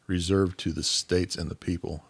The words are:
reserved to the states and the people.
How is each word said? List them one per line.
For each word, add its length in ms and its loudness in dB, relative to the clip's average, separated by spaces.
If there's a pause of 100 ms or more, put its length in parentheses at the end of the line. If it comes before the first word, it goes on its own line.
reserved 520 2
to 120 -2
the 100 -4
states 540 0
and 160 -6
the 40 -6
people. 540 -4